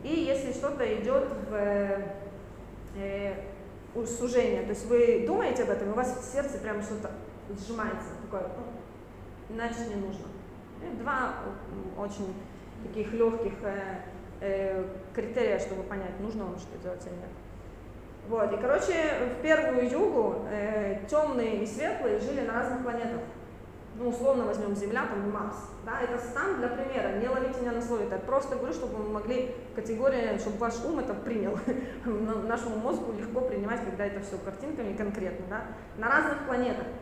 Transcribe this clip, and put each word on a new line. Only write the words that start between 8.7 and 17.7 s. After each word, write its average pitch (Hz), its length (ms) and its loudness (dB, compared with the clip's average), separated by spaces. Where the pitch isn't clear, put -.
«Ну, 214 60 -6
значит, 233 340 -2
не 202 60 -4
нужно». 196 300 -4
И 339 180 -6
два, 262 320 0
м, 190 300 -8
очень 196 300 -4
таких 208 260 -2
легких, 226 400 4
э, 196 180 0
э, 190 440 2
критерия, 220 440 2
чтобы 190 240 -2
понять, 190 360 -4
нужно 214 260 -2
вам 180 140 -4
что - 180 -10
делать 180 280 -6
или 180 80 -8
нет. 175 160 -10